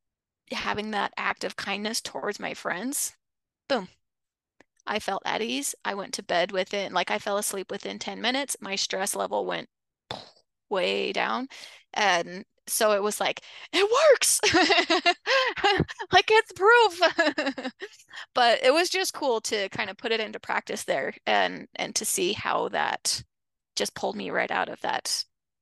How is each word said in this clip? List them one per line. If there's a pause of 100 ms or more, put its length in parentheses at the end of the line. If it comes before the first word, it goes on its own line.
(520)
having
that
act
of
kindness
towards
my
friends, (540)
boom, (960)
I
felt
at
ease. (100)
I
went
to
bed
within,
like,
I
fell
asleep
within
ten
minutes.
My
stress
level
went (1000)
way
down. (460)
And (220)
so
it
was
like, (320)
"It (220)
works."
<laughs> (960)
Like,
it's
proof.
<laughs> (600)
But
it
was
just
cool
to
kind
of
put
it
into
practice
there (120)
and,
and
to
see
how
that (520)
just
pulled
me
right
out
of
that (360)